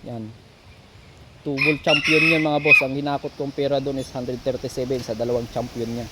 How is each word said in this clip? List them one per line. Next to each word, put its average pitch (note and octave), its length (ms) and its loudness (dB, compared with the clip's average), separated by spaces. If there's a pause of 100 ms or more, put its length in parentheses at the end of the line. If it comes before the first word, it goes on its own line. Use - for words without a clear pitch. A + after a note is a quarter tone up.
Yan. A2+ 240 -8 (1120)
Double C#3+ 400 0
champion D#3 540 4
yun, D#3 100 2
mga D3 160 2
boss. D3 220 6
Ang C3+ 160 -2
hinakot C#3+ 400 -4
kong C#3+ 160 -4
pera C#3 240 0
doon C3+ 240 -4
is - 80 -10
hundred B2 320 -6
thirty-seven B2+ 640 -2
sa A#2 80 -4
dalawang A#2+ 400 0
champion A#2 320 -4
niya. A#2 260 -6